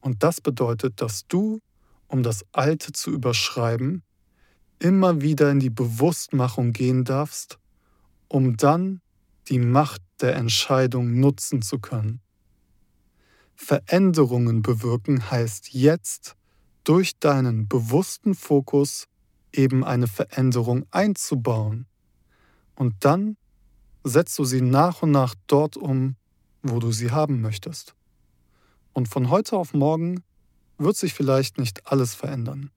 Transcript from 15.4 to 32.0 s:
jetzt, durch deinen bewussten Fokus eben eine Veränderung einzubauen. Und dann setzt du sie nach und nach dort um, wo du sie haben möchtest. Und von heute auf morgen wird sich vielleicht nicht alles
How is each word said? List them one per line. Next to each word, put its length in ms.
jetzt, 640
durch 360
deinen 480
bewussten 680
Fokus 720
eben 300
eine 240
Veränderung 840
einzubauen. 960
Und 240
dann 380
setzt 340
du 60
sie 180
nach 400
und 100
nach 240
dort 300
um, 380
wo 180
du 120
sie 200
haben 300
möchtest. 540
Und 160
von 220
heute 260
auf 180
morgen 500
wird 200
sich 160
vielleicht 440
nicht 300
alles 280